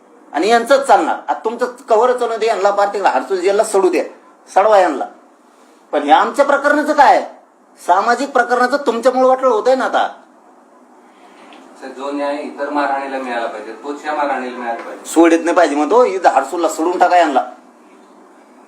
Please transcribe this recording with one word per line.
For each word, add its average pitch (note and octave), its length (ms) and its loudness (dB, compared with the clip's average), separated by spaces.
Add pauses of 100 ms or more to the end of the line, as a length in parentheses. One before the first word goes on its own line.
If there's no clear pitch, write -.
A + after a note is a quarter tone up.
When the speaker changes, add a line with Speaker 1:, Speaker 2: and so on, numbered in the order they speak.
(320)
Speaker 1:
आणि E3+ 160 -2
यांचंच A#3 380 2
चालणार. F#3+ 280 4 (140)
आता - 160 -4
तुमचं A#3 220 -4 (220)
कव्हर A#3+ 280 4
चालू A3+ 200 -4
दे, G#3+ 100 -2
यांना G3+ 240 0
पार G3+ 180 0
तिकडे F#3+ 200 -2
हाडसूल C4 280 -2
जेलला G3 280 0
सोडू F#3+ 240 0
द्या, - 160 0 (500)
सडवा G#3 240 4
यांना. D3+ 260 0 (880)
पण D3 100 -2
हे C#3+ 80 -2
आमच्या A3 340 2
प्रकरणाचं C#4+ 480 0
काय, B3 380 4 (560)
सामाजिक A3+ 440 0
प्रकरणाचं B3 460 0
तुमच्यामुळे B3+ 520 0
वाटलं C4 200 2
होतंय A#3 260 2
ना B3+ 100 -2
आता. A2+ 240 -2 (1700)
Speaker 2:
सर, C3+ 60 -14
जो C3 240 -10
न्याय C#3+ 300 -4
इतर C#3+ 280 -8
मारहाणीला C#3 480 -4
मिळाला B2 280 -6
पाहिजे, A2 260 -12
तोच C#3+ 340 -12
या D3+ 80 -6
मारहाणीला B2+ 440 -4
मिळाला A#2 240 -8
पाहिजे. - 260 -16
Speaker 1:
सोडित E3 360 4
नाही E3 120 0
पाहिजे D3 200 2
म्हणतो, G3 280 2
इथं F#3 240 0
हाडसूलला D#3+ 400 0
सोडून E3 300 -2
टाका F3 180 4
यांना. D3+ 240 2 (1300)